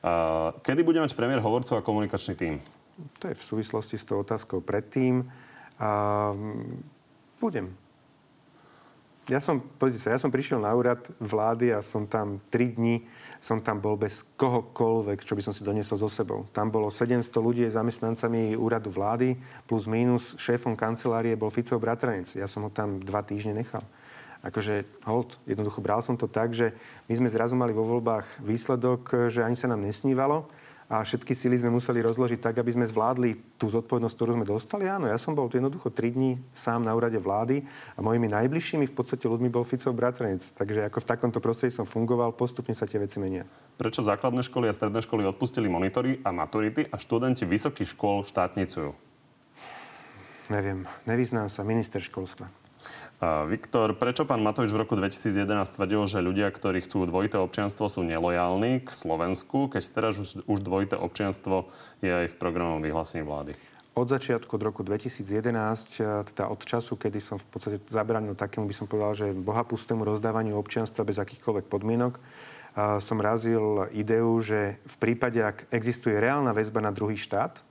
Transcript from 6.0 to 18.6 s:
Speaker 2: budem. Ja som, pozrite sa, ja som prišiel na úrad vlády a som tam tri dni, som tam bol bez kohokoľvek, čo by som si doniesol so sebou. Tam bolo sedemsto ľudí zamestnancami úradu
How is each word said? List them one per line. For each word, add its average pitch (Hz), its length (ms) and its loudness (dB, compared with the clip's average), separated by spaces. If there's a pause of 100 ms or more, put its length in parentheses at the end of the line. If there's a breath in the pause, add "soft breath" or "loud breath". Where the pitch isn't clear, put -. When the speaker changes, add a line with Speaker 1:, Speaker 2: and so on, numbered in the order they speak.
Speaker 2:
budem. 117 320 -2 (1500 loud breath)
Ja 131 160 2
som, 147 160 2
pozrite 123 480 -2
sa, 110 80 2
ja 127 80 2
som 143 80 2
prišiel 131 320 0
na 104 160 0
úrad 123 240 4 (160)
vlády 113 560 2
a 104 80 0
som 104 240 -4
tam 101 320 -2 (160)
tri 123 160 4
dni, 117 320 2 (400 loud breath)
som 110 160 -2
tam 107 240 -2
bol 107 160 0
bez 104 240 -2 (160)
kohokoľvek, 113 880 2
čo - 80 -2
by 101 80 -2
som 104 80 -4
si 101 160 -8
doniesol 104 320 0
so 107 80 0
sebou. 104 480 -4
Tam 107 160 0
bolo 107 240 0
sedemsto 117 480 2
ľudí 120 240 4
zamestnancami 113 880 0
úradu 110 400 0